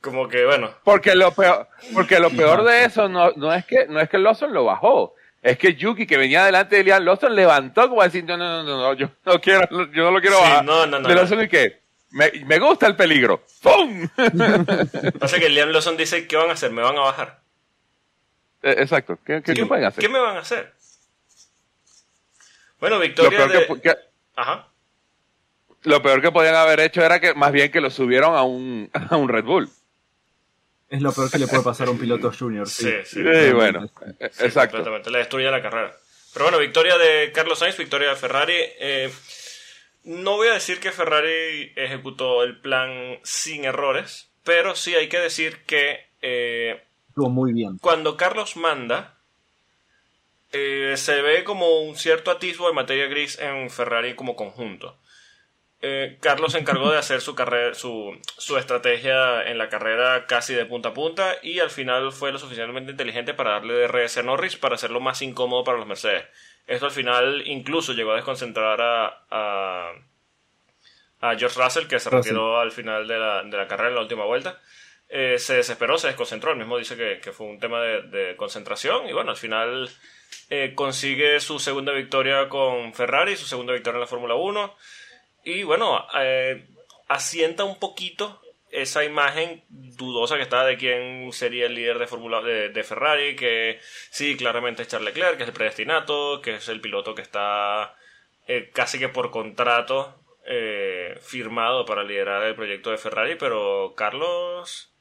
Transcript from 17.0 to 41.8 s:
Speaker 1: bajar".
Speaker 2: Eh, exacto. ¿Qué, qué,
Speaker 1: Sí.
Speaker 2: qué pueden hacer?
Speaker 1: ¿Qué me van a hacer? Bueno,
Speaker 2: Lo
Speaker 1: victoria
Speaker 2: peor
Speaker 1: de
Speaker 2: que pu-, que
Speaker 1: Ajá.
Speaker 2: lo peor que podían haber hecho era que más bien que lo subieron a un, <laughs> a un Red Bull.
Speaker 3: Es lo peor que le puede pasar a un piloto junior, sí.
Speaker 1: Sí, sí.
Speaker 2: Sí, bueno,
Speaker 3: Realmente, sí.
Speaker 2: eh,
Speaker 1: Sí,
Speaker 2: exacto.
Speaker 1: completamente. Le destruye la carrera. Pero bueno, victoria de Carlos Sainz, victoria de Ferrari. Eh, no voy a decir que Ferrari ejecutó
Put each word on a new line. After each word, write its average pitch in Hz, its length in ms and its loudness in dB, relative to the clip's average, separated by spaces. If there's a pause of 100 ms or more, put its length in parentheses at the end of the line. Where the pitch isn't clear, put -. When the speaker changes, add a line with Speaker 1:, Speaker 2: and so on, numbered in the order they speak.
Speaker 1:
bajar". 135 400 -2 (1200)
Speaker 2:
Eh, 139 160 4
exacto. 135 460 0
¿Qué, 151 180 -4
qué, 165 100 -2
Speaker 1:
Sí. 226 80 0
Speaker 2:
qué 226 60 0
pueden 185 180 2
hacer? - 180 -2
Speaker 1:
¿Qué 214 60 2
me 262 100 0
van 220 180 -2
a 160 40 -10
hacer? - 320 -8 (2000)
Bueno, 214 180 0
Speaker 2:
Lo 185 40 2
Speaker 1:
victoria 165 360 4
Speaker 2:
peor - 140 6
Speaker 1:
de 180 80 6
Speaker 2:
que 160 80 4
pu-, 135 140 -6
que 160 140 4 (400)
Speaker 1:
Ajá. 131 320 -4 (1160)
Speaker 2:
lo 147 180 4
peor 135 200 4
que 165 100 4
podían 160 240 4
haber 160 240 6
hecho 160 240 4
era 165 160 6
que 165 160 4
más 143 160 4
bien 143 200 4
que 160 100 2
lo 135 100 0
subieron 131 440 4
a 139 80 4
un, 127 500 -4
<laughs> - 160 -6
a 175 80 2
un 139 120 2
Red 113 160 0
Bull. 156 240 0 (1200)
Speaker 3:
Es 139 120 -4
lo 147 120 0
peor 131 180 -2
que 156 80 0
le 131 80 0
puede 127 160 2
pasar 123 240 -2
a 123 40 0
un 120 60 -2
piloto 117 400 -2
junior, 107 300 -6
sí. - 160 -8
Speaker 1:
Sí, 113 80 0 (140)
sí. - 180 -8
Speaker 2:
Sí, 160 300 6
bueno, 104 420 2
Speaker 3:
Realmente, - 100 -20
sí. - 140 -16
Speaker 2:
eh, 127 140 -8
Speaker 1:
Sí, - 100 -2
Speaker 2:
exacto. 120 320 2
Speaker 1:
completamente. 110 340 -6
Le 123 100 0
destruye 131 300 -2
la 131 120 -2
carrera. 110 340 -6 (380)
Pero 139 120 0
bueno, 170 140 4
victoria 160 380 4
de 156 360 4
Carlos 160 260 -2
Sainz, 180 180 -2
victoria 143 320 -2
de 139 80 0
Ferrari. 135 400 -2
Eh, 135 520 -6 (960)
no 180 320 -6
voy 220 140 2
a 226 40 2
decir 180 280 -4
que 190 100 -6
Ferrari 160 880 -2
ejecutó 131 640 -2